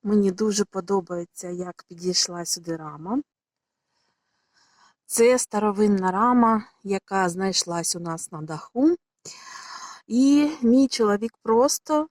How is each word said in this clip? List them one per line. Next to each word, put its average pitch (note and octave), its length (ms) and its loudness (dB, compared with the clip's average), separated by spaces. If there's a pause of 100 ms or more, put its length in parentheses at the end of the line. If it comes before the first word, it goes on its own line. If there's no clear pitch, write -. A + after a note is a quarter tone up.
Мені G3+ 280 2
дуже G3+ 340 -2
подобається, F3+ 840 -6
як F3+ 380 -10
підійшла F3 580 -4
сюди E3 300 -6
рама. D#3+ 460 -8 (1800)
Це B3 340 4
старовинна G#3 720 0
рама, A3+ 520 2 (200)
яка G3 460 -2
знайшлась F3 680 -4
у E3+ 40 -10
нас E3 320 -10
на D#3 100 -12
даху. A#3 540 0 (1120)
І C#4 440 4 (100)
мій B3+ 260 6
чоловік G#3+ 560 0
просто C#4+ 680 0